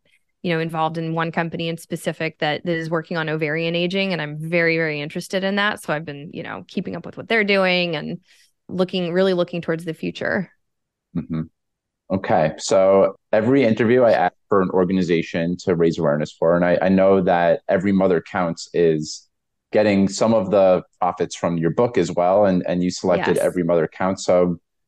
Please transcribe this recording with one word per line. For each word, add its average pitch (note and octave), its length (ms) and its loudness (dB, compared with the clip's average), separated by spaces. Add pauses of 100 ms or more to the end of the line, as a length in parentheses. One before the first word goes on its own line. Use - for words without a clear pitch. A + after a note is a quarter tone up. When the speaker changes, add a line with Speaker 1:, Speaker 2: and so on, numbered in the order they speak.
(420)
Speaker 1:
you F3 100 -4
know, D#3+ 80 0
involved E3 380 -4
in D#3+ 160 -4
one E3 180 -4
company E3 380 -4
in E3 80 -6
specific D#3+ 640 -8
that, D3+ 260 -4
that F3 100 -2
is D#3+ 140 -6
working E3 260 -6
on D#3 140 -4
ovarian D#3+ 460 -4
aging. F#3 360 -2
And D#3+ 100 -4
I'm D3+ 160 -8
very, E3 380 0
very D#3 240 -2
interested F3 420 -8
in G3 140 -2
that. G3+ 260 -2
So E3 120 -6
I've D3+ 100 -6
been, C#3+ 300 -14
you - 100 -10
know, - 240 -12
keeping F#3 300 -8
up E3+ 80 -12
with - 100 -14
what - 140 -12
they're A3 160 0
doing F3+ 500 0
and D#3 240 -8 (480)
looking, F3+ 460 -2
really F#3+ 200 2
looking F3 280 -2
towards E3 240 -6
the D#3+ 80 -6
future. - 580 -6 (640)
Speaker 2:
Mm-hmm. D#2+ 280 -6 (680)
Okay. F2 460 0
So G2 580 4 (160)
every B2 320 4
interview A#2 380 4
I A2+ 100 6
ask F2 240 2 (140)
for G2+ 120 4
an F#2 100 0
organization F2 880 0
to F#2 140 0
raise E2 220 2
awareness D2+ 360 -2
for. E2+ 240 2
And F2 80 2
I, F2 160 2
I F#2 80 2
know F#2+ 320 4
that F2 480 2
Every G2 240 2
Mother F#2 280 2
Counts F2 520 -6
is D#2+ 560 0 (420)
getting G2+ 380 2
some A2+ 240 0
of F#2+ 180 0
the F#2+ 320 6 (160)
profits F2 380 -4
from F2 200 -2
your E2 140 0
book - 260 0
as F2 140 0
well. F#2 340 2
And, F#2 220 2
and F2+ 160 -2
you F2+ 80 0
selected F2+ 460 0
Speaker 1:
Yes. - 80 0
Speaker 2:
Every F2 180 -2
Mother E2 240 2
Counts. F#2+ 380 -4
So F2+ 320 2 (300)